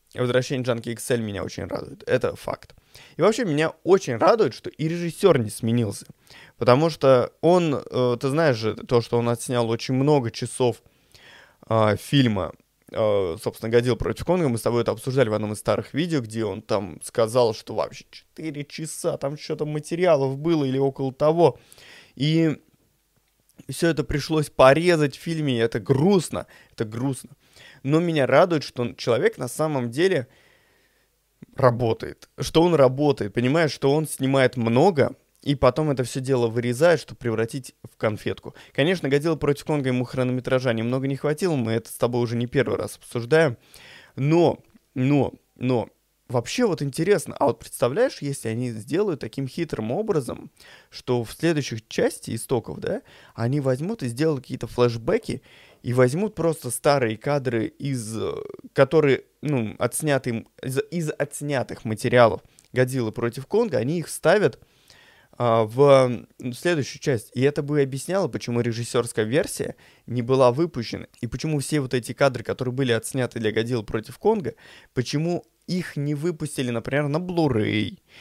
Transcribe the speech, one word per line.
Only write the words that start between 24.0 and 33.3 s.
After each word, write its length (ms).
пришлось 460
порезать 640
в 60
фильме, 360
и 20
это 200
грустно, 680
это 100
грустно. 460
Но 160
меня 280
радует, 360
что 180
он, 140
человек 420
на 100
самом 440
деле 360
работает, 720
что 240
он 120
работает, 580